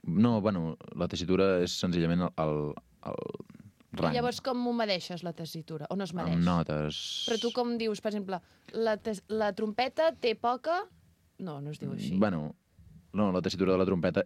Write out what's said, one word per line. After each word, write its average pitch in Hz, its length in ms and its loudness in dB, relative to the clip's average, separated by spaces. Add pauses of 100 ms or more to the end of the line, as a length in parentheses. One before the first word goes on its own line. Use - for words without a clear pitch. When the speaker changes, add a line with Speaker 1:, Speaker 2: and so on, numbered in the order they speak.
Speaker 1:
No, 107 380 4
bueno, 87 340 0 (200)
la 87 120 -2
tessitura 92 460 2 (100)
és 90 160 -2
senzillament 87 480 2
el, - 100 -4
el, 78 180 0 (520)
el - 120 -6 (720)
rang. 82 220 0
Speaker 2:
I - 60 2
llavors 240 240 -2
com 247 240 -2
ho 240 80 0
medeixes, 185 480 -2
la 170 100 -6
tessitura? 156 560 -10
O 185 60 -2
no 196 120 -2
es 156 80 -10
Speaker 1:
Amb 170 80 -4
Speaker 2:
medeix? 85 200 2
Speaker 1:
notes. 78 580 2 (280)
Speaker 2:
Però 226 100 0
tu 233 160 0
com 240 240 0
dius, 220 240 -2
per 214 100 -2
exemple, 190 280 -4 (320)
la 220 240 0
tes-, 214 300 -6
la 208 280 0
trompeta 247 640 2
té 220 160 2
poca? 262 460 0 (580)
No, 151 220 -8
no 147 100 -8
es 151 80 -10
diu 50 140 -6
així. 64 240 -4
Speaker 1:
Bueno, 87 360 2 (600)
no, 101 200 2
la 90 100 2
tessitura 92 300 2
de 92 80 4
la 95 40 6
trompeta 92 400 2